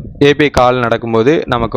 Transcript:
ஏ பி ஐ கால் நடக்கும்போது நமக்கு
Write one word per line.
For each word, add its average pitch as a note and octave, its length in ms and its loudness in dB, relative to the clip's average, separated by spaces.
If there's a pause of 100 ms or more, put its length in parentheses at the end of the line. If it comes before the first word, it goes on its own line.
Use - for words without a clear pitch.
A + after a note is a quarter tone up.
(260)
ஏ C#3+ 40 6 (100)
பி D3+ 80 2
ஐ - 100 -2
கால் B2+ 280 2
நடக்கும்போது A2+ 480 0 (200)
நமக்கு A#2 220 -4